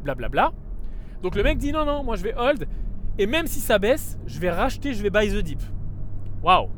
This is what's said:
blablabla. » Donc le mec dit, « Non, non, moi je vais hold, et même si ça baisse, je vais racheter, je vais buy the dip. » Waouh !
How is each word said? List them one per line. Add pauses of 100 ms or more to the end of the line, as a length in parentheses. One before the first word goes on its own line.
blablabla. » (680)
Donc
le
mec
dit, «
Non,
non,
moi
je
vais
hold, (520)
et
même
si
ça
baisse,
je
vais
racheter,
je
vais
buy
the
dip. » (800)
Waouh !